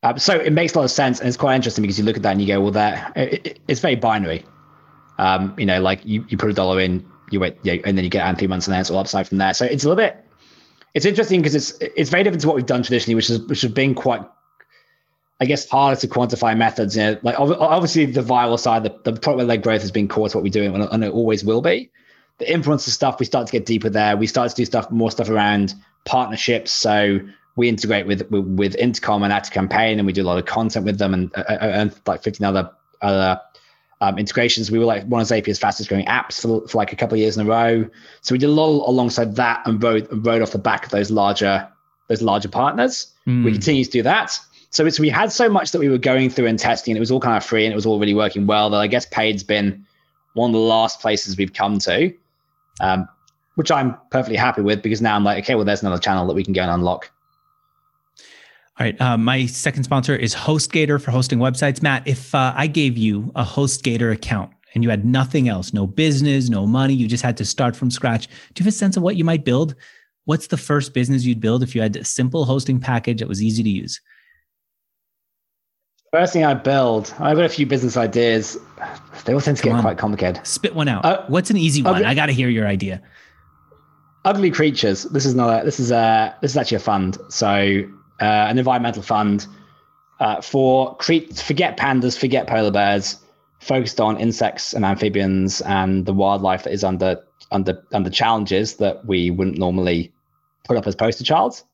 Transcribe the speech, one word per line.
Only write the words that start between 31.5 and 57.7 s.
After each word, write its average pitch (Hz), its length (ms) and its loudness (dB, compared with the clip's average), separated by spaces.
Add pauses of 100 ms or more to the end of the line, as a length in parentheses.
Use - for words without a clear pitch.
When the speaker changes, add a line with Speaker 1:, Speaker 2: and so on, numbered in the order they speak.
Speaker 1:
and, 104 320 -2 (120)
like, 90 160 -4
fifteen 104 220 -4
other, 95 260 0 (300)
other, 95 400 2 (640)
um, 98 160 0
integrations. 113 520 -2
We 113 80 0
were, 117 60 2
like, 104 220 0
one 117 160 0
of 107 40 -2
Zapier's 107 320 0
fastest 104 300 -2
growing 98 160 0
apps - 340 -2
for, 113 300 -2
for, - 80 -4
like, 104 160 -2
a 104 40 -12
couple 113 180 -2
of 110 60 2
years 110 180 0
in 104 80 0
a - 20 0
row. 113 400 2 (320)
So - 140 -2
we 127 40 0
did 143 120 2
a - 20 4
lot 156 340 2
alongside 120 500 0
that 117 300 0
and 110 160 0
rode, 110 240 2 (200)
rode 113 160 2
off 107 80 -2
the 107 80 -4
back 117 260 0
of - 60 -12
those 101 200 -2
larger, 101 560 0 (420)
those 107 120 0
larger 101 300 0
partners. 147 560 -2 (200)
Speaker 2:
Mm. 123 180 2
Speaker 1:
We 113 80 2
continue 127 340 0
to 123 40 -12
do 120 120 0
that. 175 360 0 (300)
So - 160 0
it's, 160 160 0
we 151 80 4
had 175 240 0
so 233 160 2
much 190 240 0
that 156 60 0
we 139 100 2
were 131 80 4
going 131 320 2
through 127 200 0
and 113 100 0
testing, 117 340 -2
and 110 60 0
it - 20 0
was 113 100 0
all 123 100 2
kind 117 180 2
of 101 80 -2
free 110 180 2
and 110 80 0
it 104 40 -4
was 104 100 -2
all 107 120 2
really 104 140 2
working 101 340 0
well, 107 220 4
that 104 80 0
I 104 100 2
guess 120 200 0
paid's 110 360 -2
been 101 400 -2 (520)
one 117 160 0
of - 20 2
the 110 80 2
last 113 400 2
places 101 380 -2
we've 95 160 -2
come 101 240 0
to, 98 340 0 (680)
um, 92 280 0 (460)
which 156 160 -2
I'm 135 260 0 (140)
perfectly 113 260 -2
happy 123 240 0
with, 101 220 0
because 107 180 -2
now 110 160 2
I'm 101 80 2
like, 101 180 0
"Okay, 131 120 0
well, 107 100 2
there's 98 160 0
another 92 180 -2
channel 92 280 0
that 87 80 -2
we 92 100 -2
can 92 80 -4
go 92 80 0
and 90 100 -2
unlock." 87 400 -2 (1700)